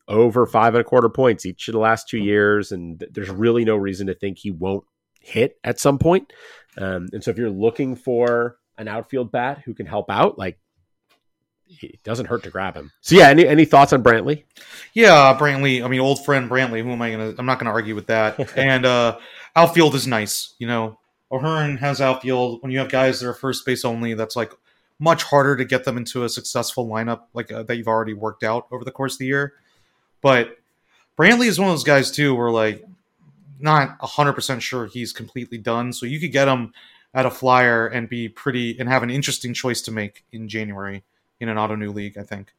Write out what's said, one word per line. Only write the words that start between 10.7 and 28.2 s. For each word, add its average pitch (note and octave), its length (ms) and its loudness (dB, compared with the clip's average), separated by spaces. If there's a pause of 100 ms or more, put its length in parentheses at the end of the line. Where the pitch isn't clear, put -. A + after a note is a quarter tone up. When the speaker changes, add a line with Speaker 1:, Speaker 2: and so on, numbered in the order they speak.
Speaker 1:
it - 240 -20
doesn't A#2 220 -6
hurt A#2+ 180 -6
to F#2+ 60 -16
grab F#2 240 -6
him. D2 180 -16 (100)
So - 140 4
yeah, D#3+ 140 12
any, D#3 180 8
any D3+ 180 6
thoughts C#3 280 8
on C3 80 4
Brantley? A#2 440 2 (480)
Speaker 2:
Yeah, D3+ 440 8
Brantley. C3+ 480 0
I - 20 -4
mean, B2+ 120 0
old C#3 260 0
friend C3+ 240 0
Brantley. A#2+ 320 0
Who A#2+ 100 -6
am A#2+ 100 -6
I A#2 100 -4
gonna? A2 260 -6
I'm B2 80 -8
not B2+ 140 0
gonna A#2+ 120 -4
argue G#2+ 240 -4
with G#2 120 -10
that. A2 460 -2
Speaker 1:
<laughs> - 40 -16
Speaker 2:
And, C3+ 280 2
uh, A#2+ 340 2 (360)
outfield E3 380 6
is C3 140 -4
nice. A2 500 -6
You A#2 100 -10
know, A2+ 320 -4 (320)
O'Hearn D3 460 -4
has C#3 240 -4
outfield. B2+ 600 -2
When C3+ 80 -8
you C3 80 -4
have C3 100 -6
guys C3 300 0
that B2 100 -8
are A#2+ 40 -6
first B2+ 300 -8
base B2 220 -4
only, A#2 300 -6
that's, A2 200 -8
like, A2+ 180 -6 (460)
much D#3+ 240 0
harder C#3+ 320 2
to B2+ 100 -4
get B2+ 180 -2
them A#2+ 140 -4
into A#2+ 260 -6
a A#2 60 -4
successful A#2+ 580 -6
lineup, A2+ 360 -6 (100)
like, A#2 180 -10
uh, A2+ 120 -12
that A#2+ 120 -6
you've A#2 120 -10
already A2 260 -2
worked G#2 300 -8